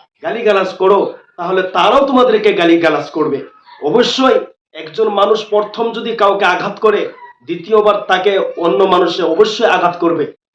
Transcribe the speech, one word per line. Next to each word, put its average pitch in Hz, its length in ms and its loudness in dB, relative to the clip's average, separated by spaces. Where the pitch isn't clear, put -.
গালিগালাজ 196 500 -2
করো, 185 400 0
তাহলে 185 260 -2
তারাও 226 440 2
তোমাদেরকে 240 460 2
গালিগালাজ 165 560 0
করবে। 139 380 -4
অবশ্যই 240 560 2
একজন 160 360 -4
মানুষ 202 360 0
প্রথম 208 460 -2
যদি 220 240 -6
কাউকে 202 300 0
আঘাত 180 340 -2
করে, 208 340 0
দ্বিতীয়বার 208 500 2
তাকে 190 420 0
অন্য 175 460 0
মানুষে 175 400 2
অবশ্যই 202 440 2
আঘাত 180 320 0
করবে, 165 340 -2